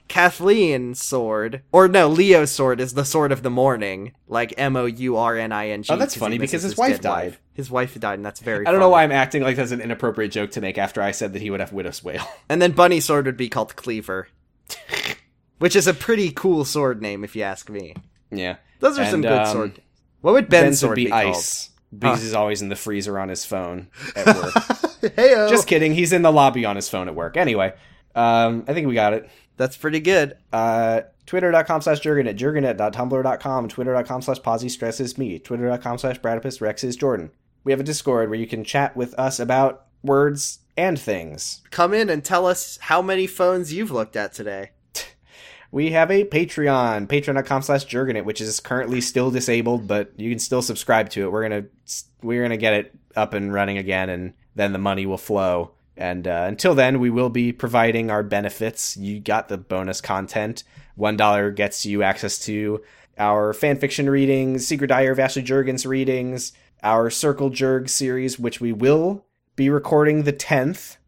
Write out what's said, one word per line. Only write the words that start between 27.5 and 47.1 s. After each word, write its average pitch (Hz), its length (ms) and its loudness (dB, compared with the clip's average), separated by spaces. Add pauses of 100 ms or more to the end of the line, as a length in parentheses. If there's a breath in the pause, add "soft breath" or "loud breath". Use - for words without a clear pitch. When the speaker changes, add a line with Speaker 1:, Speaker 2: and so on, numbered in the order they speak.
Speaker 2:
um, 117 520 2
I 143 60 -2
think 160 140 -2
we 127 60 0
got 107 200 4
it. 113 160 -4 (280 soft breath)
Speaker 1:
That's 131 200 -4
pretty 156 220 -2
good. 156 380 2 (160)
Speaker 2:
Uh, 113 480 2 (240)
twitter 180 260 0
dot 160 160 4
com 160 140 0
slash 151 200 0
jurgenit, 135 360 0
jurgenit 135 400 0
dot 104 160 -2
tumblr 127 300 -2
dot 127 160 -2
com, 131 280 -4
twitter 127 260 -4
dot 123 140 0
com 127 140 -6
slash 131 200 -6
posy 117 280 -2
stresses 120 480 -6
me, 110 220 -6
twitter 120 280 -6
dot 123 140 -2
com 123 160 -6
slash 127 220 -4
bradipus 117 420 -4
rex 107 220 -4
is 123 120 -4
jordan. 110 340 -2 (340)
We 135 80 2
have 135 80 2
a 139 40 -4
Discord 135 460 0
where 110 100 -4
you 113 80 -6
can 110 160 -8
chat 139 320 -2
with 123 240 -6
us 131 200 -2
about 127 460 0 (180)
words 139 560 0 (180)
and 170 220 0
things. 82 720 -8
Speaker 1:
Come 180 240 2
in 220 160 2
and 151 140 -2
tell 185 240 2
us - 340 -2
how 170 220 2
many 190 240 -2
phones 180 460 0
you've 208 180 -6
looked 113 240 -4
at 104 180 -6
today. 98 380 -10 (1000 soft breath)
Speaker 2:
We 156 200 -2
have 160 200 4
a 196 140 4
Patreon, 135 840 0
patreon 143 280 0